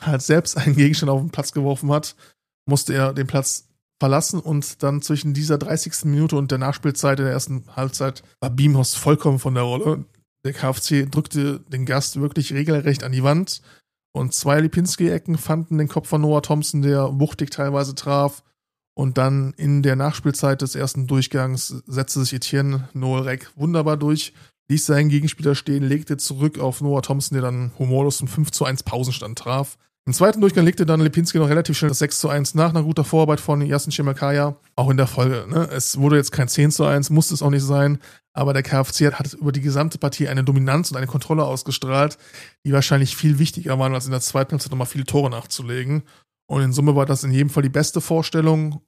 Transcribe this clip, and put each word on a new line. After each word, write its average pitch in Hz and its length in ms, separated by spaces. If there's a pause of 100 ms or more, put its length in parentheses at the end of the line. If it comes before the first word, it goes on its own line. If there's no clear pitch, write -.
halt 139 200
selbst - 360
einen 139 180
Gegenstand 147 340
auf 135 120
den 160 100
Platz - 200
geworfen 143 400
hat, 151 240 (520)
musste 139 260
er 135 200
den 135 120
Platz - 420 (320)
verlassen 139 400
und 147 440
dann 143 180
zwischen 147 320
dieser 151 240
dreißigsten 156 520
Minute 151 260
und 143 160
der 131 60
Nachspielzeit 135 600
in 135 60
der 131 80
ersten 131 300 (120)
Halbzeit 131 480 (160)
war 131 100
Biemenhorst 135 480
vollkommen 147 420
von 131 140
der 123 100
Rolle. 139 420 (380)
Der 135 100
K 131 160
F 131 120
C 139 240
drückte 139 540
den 131 260
Gast 139 340
wirklich 143 340
regelrecht 143 500
an 127 80
die 131 120
Wand 160 380 (500)
und 131 220
zwei 143 260
Lipinski-Ecken 170 760
fanden 160 400
den 151 100
Kopf - 200
von 151 140
Noah 151 200
Thompson, 151 400
der 139 380
wuchtig 147 320
teilweise 139 440
traf. 143 480 (500)
Und 131 240
dann 135 360
in 143 300
der 135 120
Nachspielzeit 139 680
des 131 140
ersten 135 320
Durchgangs 131 600 (180)
setzte 135 360
sich 127 120
Etienne 135 600
Noel 131 300
Reck 131 320
wunderbar 156 420
durch, 151 360 (360)
ließ 147 160
seinen 151 240
Gegenspieler 147 460
stehen, 139 280
legte 143 340
zurück 143 420
auf 135 220
Noah 143 200
Thompson, 139 340
der 127 80
dann 123 340
humorlos 131 400
zum 139 100
fünf 151 240
zu - 140
eins 131 180
Pausenstand 123 540
traf. 135 400 (300)
Im 127 60
zweiten 214 280
Durchgang 185 240
legte 175 220
dann 160 120
Lipinski 165 380
noch 151 120
relativ 160 280
schnell 151 120
das 135 100
sechs 147 200
zu 156 80
eins 143 280
nach, 160 180
nach 165 80
guter 156 220
Vorarbeit 151 360
von 143 220
Yasin 143 300
Chemekaya. 143 640 (200)
Auch 131 140
in 131 80
der 135 80
Folge, 123 420
ne? 160 240
Es 139 280
wurde 147 160
jetzt 143 160
kein 131 160
zehn 147 240
zu 151 140
eins, 143 260
musste 160 240
es - 80
auch 143 80
nicht 139 120
sein. 143 360 (340)
Aber 139 200
der 135 100
K 135 160
F 131 120
C - 140
hat, 143 140
hat 143 140
über 147 180
die 139 100
gesamte 147 380
Partie 143 280
eine 135 160
Dominanz 135 460
und 135 80
eine 131 80
Kontrolle 151 400
ausgestrahlt, 135 720 (480)
die 139 80
wahrscheinlich 139 420
viel 151 220
wichtiger 143 400
waren, 131 160
als 127 120
in 131 60
der 127 100
zweiten 135 320
Halbzeit 139 180
nochmal 127 160
viele 135 180
Tore 139 240
nachzulegen. 127 760 (440)
Und 143 160
in 127 100
Summe 143 220
war 139 100
das 135 180
in 139 80
jedem 135 200
Fall 143 120
die 135 60
beste 151 320
Vorstellung 156 880